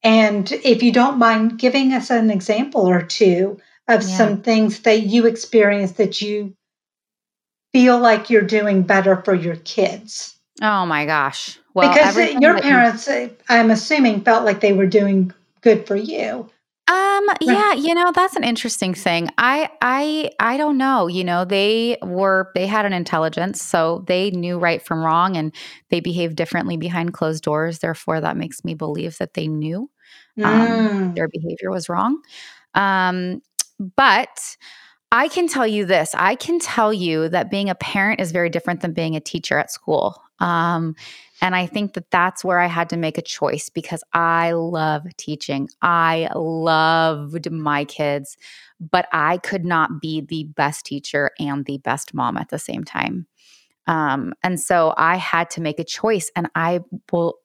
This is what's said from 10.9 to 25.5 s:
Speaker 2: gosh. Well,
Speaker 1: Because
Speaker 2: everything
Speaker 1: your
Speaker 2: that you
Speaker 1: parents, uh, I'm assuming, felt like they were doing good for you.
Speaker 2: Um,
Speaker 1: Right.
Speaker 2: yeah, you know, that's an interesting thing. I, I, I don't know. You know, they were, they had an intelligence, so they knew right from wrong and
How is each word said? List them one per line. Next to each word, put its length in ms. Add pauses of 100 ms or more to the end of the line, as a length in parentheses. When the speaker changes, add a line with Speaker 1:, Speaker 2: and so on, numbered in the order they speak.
Speaker 2:
gosh. 540 (140)
Well, 160
Speaker 1:
Because 280
Speaker 2:
everything 240
Speaker 1:
your 120
Speaker 2:
that 100
you 80
Speaker 1:
parents, 360
uh, 220 (200)
I'm 220
assuming, 520
felt 220
like 160
they 120
were 140
doing 460 (280)
good 240
for 100
you. 540 (400)
Speaker 2:
Um, 380
Speaker 1:
Right. 140
Speaker 2:
yeah, 320
you 200
know, 200
that's 240
an 80
interesting 480
thing. 440
I, 320 (120)
I, 580
I 160
don't 220
know. 300
You 180
know, 180
they 580
were, 540
they 100
had 200
an 80
intelligence, 680
so 460
they 240
knew 260
right 240
from 220
wrong 320
and 180 (360)